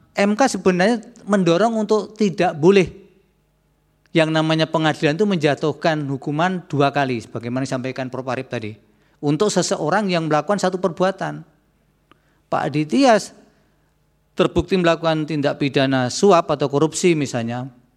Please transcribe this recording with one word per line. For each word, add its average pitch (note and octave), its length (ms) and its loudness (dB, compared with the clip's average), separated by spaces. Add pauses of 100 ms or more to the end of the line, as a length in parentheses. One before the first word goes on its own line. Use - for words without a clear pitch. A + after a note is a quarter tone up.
(140)
M G3+ 240 2
K C4+ 80 4
sebenarnya G3 580 0 (220)
mendorong G3 480 2
untuk G#3+ 400 -2
tidak F3+ 400 0
boleh E3+ 500 4 (1120)
yang D#3 160 2
namanya D#3+ 400 0
pengadilan D#3 480 0
itu G#3+ 80 0
menjatuhkan D#3 800 0
hukuman D#3 640 -4
dua C#3 240 0
kali, C3 320 -2
sebagaimana A#2+ 400 -6
disampaikan B2+ 480 -8
Prof B2+ 160 -8
Arif B2+ 160 -6
tadi, A2 320 -10 (480)
untuk D#3 240 2
seseorang F3+ 560 -2
yang E3 240 -2
melakukan D3+ 320 0
satu F#3 160 -2
perbuatan. F3+ 640 -4 (1040)
Pak C#3 160 -4
Aditya D#3 560 2 (1200)
terbukti F3+ 400 0
melakukan D#3+ 480 0
tindak C#3+ 320 -2
pidana C3+ 560 0
suap E3+ 400 4
atau C#3 160 -2
korupsi D#3 480 0
misalnya, B2 560 -6 (240)